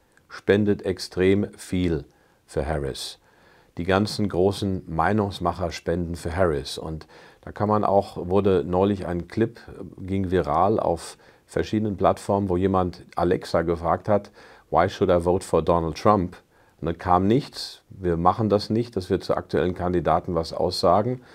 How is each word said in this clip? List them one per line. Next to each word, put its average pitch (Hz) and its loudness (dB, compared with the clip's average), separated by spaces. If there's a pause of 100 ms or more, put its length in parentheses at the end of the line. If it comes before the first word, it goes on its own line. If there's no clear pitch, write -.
(280)
spendet 101 2
extrem 95 0 (100)
viel 85 -2 (420)
für 71 -4
Harris. 71 -6 (600)
Die 87 -6
ganzen 98 0
großen 95 0
Meinungsmacher 87 -2
spenden 85 -4
für 82 -8
Harris. 78 0
Und 80 -10 (340)
da - -16
kann 104 -2
man 107 2
auch, 98 2 (100)
wurde 95 4
neulich 92 0
ein 87 -6
Clip, 113 -2 (400)
ging 95 -4
viral 90 2
auf - -2 (300)
verschiedenen 104 -2
Plattformen, 98 0
wo 90 0
jemand 92 0 (140)
Alexa 87 0
gefragt 85 -2
hat, 101 0 (400)
„Why 87 4
should 95 0
I 87 4
vote 90 0
for 82 2
Donald 82 0
Trump?“ 101 2 (440)
Und 73 -6
dann 85 -4
kam 92 2
nichts, - 0
„Wir 90 -2
machen 95 2
das 101 2
nicht, 117 -2
dass 92 -4
wir 92 2
zu - -2
aktuellen 87 0
Kandidaten 87 0
was 82 -2
aussagen.“ 98 0 (120)